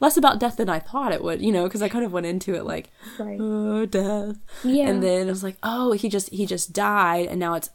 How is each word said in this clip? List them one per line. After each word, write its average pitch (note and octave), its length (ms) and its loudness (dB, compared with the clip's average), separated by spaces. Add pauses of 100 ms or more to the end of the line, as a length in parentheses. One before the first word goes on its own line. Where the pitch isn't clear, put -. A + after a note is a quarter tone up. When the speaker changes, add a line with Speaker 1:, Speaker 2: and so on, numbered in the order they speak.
Speaker 1:
less C#4+ 160 6
about C4+ 220 6
death A#3+ 180 0
than A3+ 120 0
I E3 100 0
thought B3 340 -4
it - 120 -4
would," E3 180 -4
you G#3+ 80 2
know, F3+ 180 2
'cause G#3 140 -2
I G#3+ 60 0
kind A#3+ 160 -2
of F#3+ 80 -4
went F3 120 -2
into F3+ 300 -4
it E3+ 100 -6
like, D#3+ 260 -8 (280)
Speaker 2:
Right. G#3 220 -8
Speaker 1:
"Oh, G#3+ 440 -2
death." G#3 520 -2 (260)
Speaker 2:
Yeah. C4+ 260 4
Speaker 1:
And G3 140 2
then F#3 240 2
I F#3+ 40 -2
was F#3+ 120 -4
like, F#3+ 200 -8
"Oh, A#3+ 300 0
he G#3 160 0
just, G3 220 -2
he G3 160 -2
just F3+ 260 -4
died, G3 540 2
and F3+ 140 -4
now E3+ 140 0
it's - 200 -4